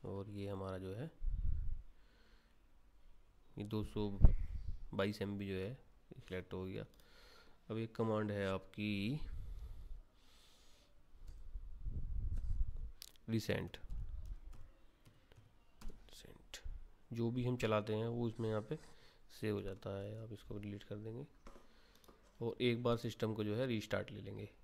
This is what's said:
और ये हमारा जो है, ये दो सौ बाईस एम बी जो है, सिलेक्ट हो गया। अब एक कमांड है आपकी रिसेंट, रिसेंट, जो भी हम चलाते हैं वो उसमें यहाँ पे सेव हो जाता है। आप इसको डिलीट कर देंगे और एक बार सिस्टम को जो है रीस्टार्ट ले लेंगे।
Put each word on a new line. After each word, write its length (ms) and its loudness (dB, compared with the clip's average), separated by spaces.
और 260 -6
ये 180 -6
हमारा 300 -4
जो 160 -6
है, 160 -6
ये 80 -4
दो 200 -2
सौ 240 -2
बाईस 280 2
एम 160 0
बी 100 -2
जो 60 0
है, 180 -2
सिलेक्ट 340 -8
हो 120 -4
गया। 200 -6
अब 80 -2
एक 160 -4
कमांड 360 2
है 180 2
आपकी 720 0
रिसेंट, 480 2
रिसेंट, 760 -10
जो 180 2
भी 140 2
हम 120 4
चलाते 380 4
हैं 140 2
वो 180 2
उसमें 220 0
यहाँ 140 4
पे 160 -4
सेव 140 2
हो 80 0
जाता 360 -4
है। 240 -6
आप 100 -10
इसको 260 -8
डिलीट 240 -6
कर 160 -10
देंगे 280 -8
और 220 -2
एक 200 4
बार 160 4
सिस्टम 360 0
को 100 0
जो 120 0
है 100 2
रीस्टार्ट 440 0
ले 100 -10
लेंगे। 280 -10